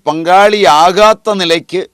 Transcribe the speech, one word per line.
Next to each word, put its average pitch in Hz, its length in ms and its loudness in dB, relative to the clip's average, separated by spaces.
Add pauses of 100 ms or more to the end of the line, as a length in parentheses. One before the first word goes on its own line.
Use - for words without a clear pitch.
പങ്കാളിയാകാത്ത 185 1200 0 (120)
നിലയ്ക്ക് 170 400 -4 (120)